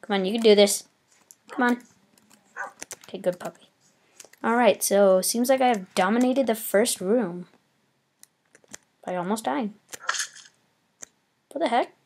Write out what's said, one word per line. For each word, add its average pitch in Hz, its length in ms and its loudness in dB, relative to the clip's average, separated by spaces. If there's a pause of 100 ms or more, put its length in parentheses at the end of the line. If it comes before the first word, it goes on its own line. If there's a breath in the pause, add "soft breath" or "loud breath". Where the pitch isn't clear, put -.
Come 208 140 -4
on, 196 100 -2
you 190 60 -4
can 226 100 -4
do 220 140 8
this. 202 300 4 (640)
Come - 120 -2
on. 240 180 0 (1300)
Okay, 214 120 -16
good 185 200 -4
puppy. - 300 -16 (720 loud breath)
Alright, 233 380 2
so 196 400 4
seems 240 280 -2
like 262 120 2
I 254 60 2
have 214 260 -4
dominated 240 540 0
the 220 80 0
first - 460 -2
room. 185 460 -2 (1600)
By 180 100 -6
almost 190 300 -4
dying. 254 300 -4 (1800)
What 285 100 -6
the 330 60 -2
heck? 240 260 -2 (120)